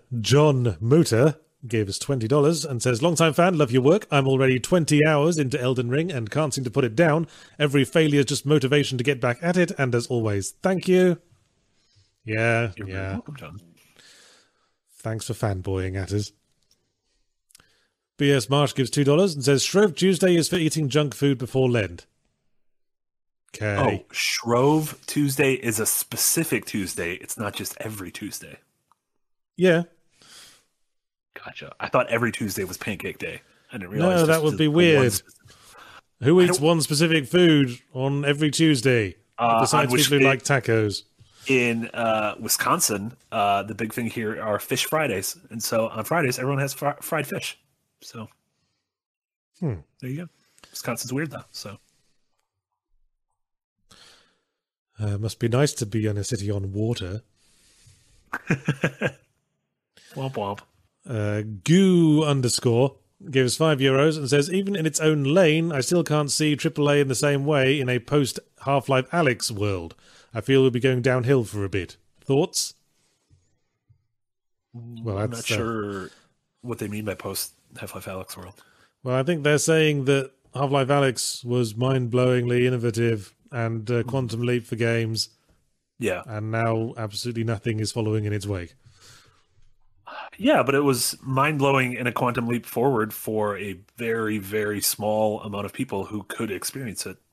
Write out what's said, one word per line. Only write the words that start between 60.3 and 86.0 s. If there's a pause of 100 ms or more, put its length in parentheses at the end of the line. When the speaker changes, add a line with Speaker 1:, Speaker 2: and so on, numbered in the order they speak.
Speaker 2:
womp. (480)
Speaker 1:
Uh, (220)
goo
underscore (340)
gives
five
euros
and
says,
"Even
in
its
own
lane,
I
still
can't
see
triple
A
in
the
same
way
in
a
post (260)
Half-Life
Alyx
world. (380)
I
feel
we'll
be
going
downhill
for
a
bit." (240)
Thoughts? (2000)
Well,
Speaker 2:
I'm
Speaker 1:
that's,
Speaker 2:
not
Speaker 1:
uh,
Speaker 2:
sure (520)
what
they
mean
by
post (260)
Half-Life
Alyx
world. (420)
Speaker 1:
Well,
I
think
they're
saying
that (220)
Half-Life
Alyx
was
mind-blowingly
innovative (180)
and,
uh,
Speaker 2:
Hmm.
Speaker 1:
quantum
leap
for
games. (680)
Speaker 2:
Yeah.